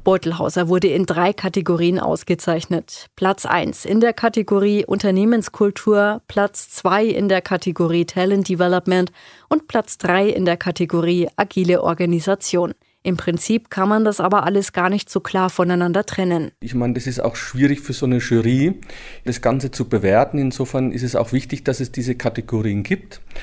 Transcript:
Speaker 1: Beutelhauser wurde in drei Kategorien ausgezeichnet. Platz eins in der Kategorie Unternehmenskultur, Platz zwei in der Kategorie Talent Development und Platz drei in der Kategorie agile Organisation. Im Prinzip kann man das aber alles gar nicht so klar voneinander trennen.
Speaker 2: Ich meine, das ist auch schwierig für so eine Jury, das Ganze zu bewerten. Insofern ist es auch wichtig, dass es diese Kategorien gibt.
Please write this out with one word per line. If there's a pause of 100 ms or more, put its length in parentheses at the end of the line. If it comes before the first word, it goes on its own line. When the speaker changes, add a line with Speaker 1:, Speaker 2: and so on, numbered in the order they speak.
Speaker 1:
Beutelhauser
wurde
in
drei
Kategorien
ausgezeichnet.
Platz
eins
in
der
Kategorie
Unternehmenskultur,
Platz
zwei
in
der
Kategorie
Talent
Development (360)
und
Platz
drei
in
der
Kategorie
agile
Organisation. (280)
Im
Prinzip
kann
man
das
aber
alles
gar
nicht
so
klar
voneinander
trennen.
Speaker 2:
Ich
meine,
das
ist
auch
schwierig
für
so
eine
Jury, (500)
das
Ganze
zu
bewerten.
Insofern
ist
es
auch
wichtig,
dass
es
diese
Kategorien
gibt. (220)